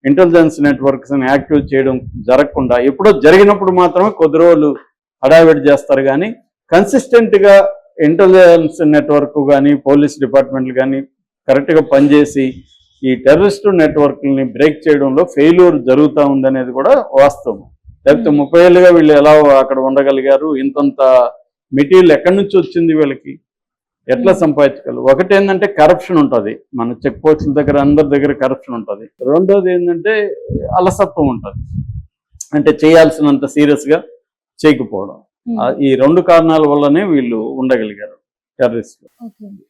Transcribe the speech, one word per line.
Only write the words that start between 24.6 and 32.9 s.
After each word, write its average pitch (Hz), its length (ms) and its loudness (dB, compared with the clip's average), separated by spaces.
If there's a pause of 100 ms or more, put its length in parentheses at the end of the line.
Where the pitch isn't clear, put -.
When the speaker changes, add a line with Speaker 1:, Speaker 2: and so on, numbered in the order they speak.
Speaker 1:
ఒకటి 151 340 0
ఏంటంటే 196 320 0
కరప్షన్ 175 520 0
ఉంటది, 117 380 -2 (180)
మన 120 200 -8 (120)
చెక్ - 180 -8
పోస్టుల 156 280 0
దగ్గర 143 260 -2
అందరి 147 280 0
దగ్గర 143 260 -2
కరప్షన్ 131 420 -6
ఉంటది. 107 320 -12 (260)
రెండోది 185 420 0
ఏంటంటే 180 600 -4 (440)
అలసత్వం 185 500 -2
ఉంటది, 113 300 -10 (960)
అంటే 151 320 0
చేయాల్సినంత 147 600 2